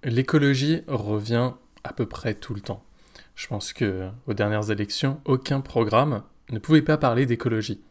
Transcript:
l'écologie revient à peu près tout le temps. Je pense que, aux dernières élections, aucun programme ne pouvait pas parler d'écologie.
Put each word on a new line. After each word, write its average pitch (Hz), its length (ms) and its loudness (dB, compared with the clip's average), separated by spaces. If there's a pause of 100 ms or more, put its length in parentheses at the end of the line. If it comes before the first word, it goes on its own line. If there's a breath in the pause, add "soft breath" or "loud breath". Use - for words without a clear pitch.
l'écologie 139 840 2
revient 113 640 -2 (320)
à - 80 -12
peu 120 140 -2
près - 280 -6
tout - 200 -10
le 101 80 -8
temps. 101 200 -10 (540 loud breath)
Je - 120 -12
pense - 260 -6
que, 92 360 -2 (160)
aux 113 80 -4
dernières 104 380 0
élections, 107 540 -2
aucun 135 340 0
programme 117 640 2 (260)
ne 113 100 -4
pouvait 156 220 6
pas 151 160 2
parler 127 280 2
d'écologie. 113 640 -2